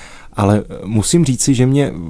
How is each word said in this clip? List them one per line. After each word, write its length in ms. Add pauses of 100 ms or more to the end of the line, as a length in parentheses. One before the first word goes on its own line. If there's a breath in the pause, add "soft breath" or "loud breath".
(360 loud breath)
ale 280 (220)
musím 400
říci, 280
že 120
mě 280 (160)